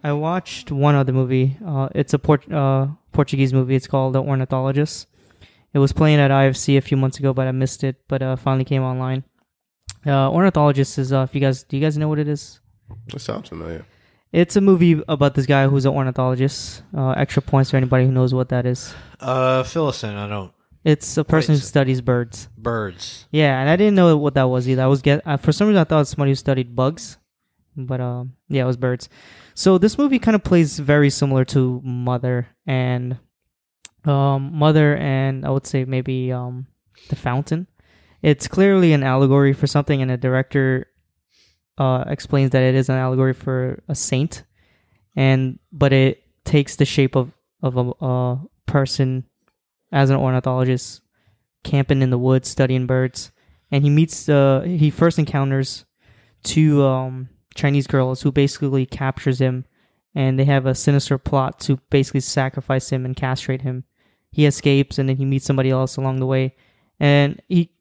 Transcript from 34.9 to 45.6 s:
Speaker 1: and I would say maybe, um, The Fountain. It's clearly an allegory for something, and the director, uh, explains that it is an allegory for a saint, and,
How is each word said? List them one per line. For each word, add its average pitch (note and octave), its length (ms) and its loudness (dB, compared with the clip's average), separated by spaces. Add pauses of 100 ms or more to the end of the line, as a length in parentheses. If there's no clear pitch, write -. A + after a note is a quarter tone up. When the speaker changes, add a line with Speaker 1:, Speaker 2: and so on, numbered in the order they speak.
Speaker 1:
and C3+ 500 -2
I C#3 40 -4
would C3+ 180 -2
say C3 180 -2
maybe, B2+ 460 -4
um, B2 360 -10 (420)
The - 80 -4
Fountain. D3 500 -4 (540)
It's - 260 2
clearly F#3 460 4
an C#3+ 100 0
allegory C3+ 500 4
for C#3 140 -2
something, C#3+ 340 0
and C3 100 -4
the B2 60 -2
director, C3 680 -2 (920)
uh, C3 300 0
explains C3+ 440 -2
that C3 120 2
it C3 120 2
is C3 140 2
an C3+ 60 0
allegory C3 380 0
for B2+ 560 -6
a C3 60 -4
saint, - 480 -4 (720)
and, C3 440 0 (140)